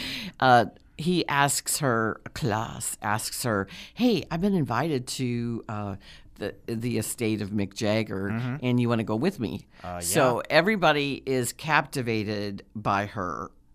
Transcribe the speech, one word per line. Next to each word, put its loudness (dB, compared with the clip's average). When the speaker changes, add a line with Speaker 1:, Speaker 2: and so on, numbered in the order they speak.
Speaker 1:
Uh, 8
he 0
asks 2
her, 0
Klaus -4
asks -4
her, 0
"Hey, 2
I've -2
been 2
invited 0
to, -4
uh, -6
the, -8
the -2
estate -2
of -6
Mick -2
Jagger, -2
Speaker 2:
Mm-hmm. -4
Speaker 1:
and 4
you 4
wanna 2
go -2
with 0
me?" -6
Speaker 2:
Uh, -8
Speaker 1:
So 4
Speaker 2:
yeah. 4
Speaker 1:
everybody 2
is 0
captivated -2
by 0
her, -6